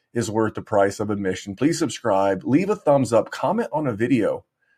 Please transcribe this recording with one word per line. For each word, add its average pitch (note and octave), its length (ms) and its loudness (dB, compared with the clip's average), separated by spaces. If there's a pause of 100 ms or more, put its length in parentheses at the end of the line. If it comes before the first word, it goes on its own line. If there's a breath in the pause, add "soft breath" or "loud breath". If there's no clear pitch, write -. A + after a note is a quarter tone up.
(140)
is A2+ 160 -2
worth G#2+ 240 0
the G2 80 -10
price G2+ 380 2
of G#2 100 -4
admission. G2+ 440 -4
Please C#3+ 240 0
subscribe, G2 680 0
leave F3 260 2
a G#3 60 -2
thumbs C#3 360 2
up, G#2+ 180 4
comment G3 440 -2
on D3+ 120 -2
a B2 60 -2
video, G#2 540 0 (320)